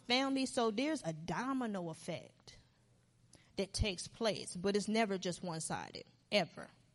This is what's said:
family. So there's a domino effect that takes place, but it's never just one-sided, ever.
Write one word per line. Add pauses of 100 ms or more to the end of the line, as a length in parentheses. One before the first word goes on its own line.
family.
So
there's
a
domino
effect (960)
that
takes
place,
but
it's
never
just
one-sided, (280)
ever. (260)